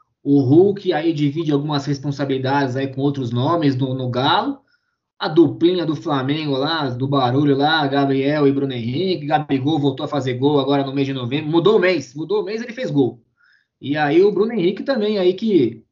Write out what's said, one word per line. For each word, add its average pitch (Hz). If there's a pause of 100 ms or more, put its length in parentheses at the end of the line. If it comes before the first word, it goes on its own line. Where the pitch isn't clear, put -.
(240)
O 143
Hulk 180
aí 160
divide 151
algumas 143
responsabilidades 139
aí 135
com 131
outros 139
nomes 143
no, 131
no 127
Galo. 170 (580)
A 202
duplinha 165
do 156
Flamengo 143
lá, 147
do 120
Barulho 139
lá, 151
Gabriel 139
e 135
Bruno 139
Henrique. 147
Gabigol 147
voltou 143
a 143
fazer 131
gol 139
agora 139
no 135
mês 139
de 135
novembro. 135
Mudou 170
o -
mês, 180
mudou 165
o -
mês, 220
ele 254
fez 240
gol. 139 (560)
E 135
aí 151
o 208
Bruno 208
Henrique 190
também 214
aí 180
que 175